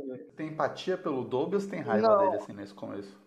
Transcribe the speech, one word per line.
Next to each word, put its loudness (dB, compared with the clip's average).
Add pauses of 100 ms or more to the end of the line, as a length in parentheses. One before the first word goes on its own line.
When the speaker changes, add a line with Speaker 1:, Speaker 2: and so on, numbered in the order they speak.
(380)
Speaker 1:
Tem -6
empatia -2
pelo -2
Dobby 0
ou 2
você -6
tem -6
raiva 4
Speaker 2:
Não. 8
Speaker 1:
dele, 4
assim, -10
nesse -12
começo? -10